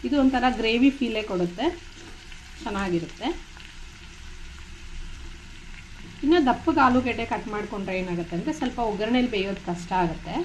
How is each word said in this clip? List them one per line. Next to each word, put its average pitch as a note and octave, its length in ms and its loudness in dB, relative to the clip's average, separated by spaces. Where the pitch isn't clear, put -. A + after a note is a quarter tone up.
ಇದು C4 140 2
ಒಂಥರ C4 240 6
ಗ್ರೇವಿ A3+ 380 6
ಫೀಲೇ A3 320 0
ಕೊಡುತ್ತೆ, F3+ 380 0
ಚೆನ್ನಾಗಿರುತ್ತೆ. G3 680 -2
ಇನ್ನು D#4+ 240 8
ದಪ್ಪಗೆ D4 380 4
ಆಲೂಗೆಡ್ಡೆ A#3+ 440 4
ಕಟ್ A3 240 -2
ಮಾಡ್ಕೊಂಡ್ರೆ G#3 480 -4
ಏನಾಗುತ್ತೆ F3 360 -4
ಅಂದರೆ C4+ 200 -2
ಸ್ವಲ್ಪ B3 220 -2
ಒಗ್ಗರಣೆಲಿ A3+ 460 2
ಬೇಯೋದು F#3+ 340 -2
ಕಷ್ಟ F3 220 -4
ಆಗುತ್ತೆ. D#3+ 320 -2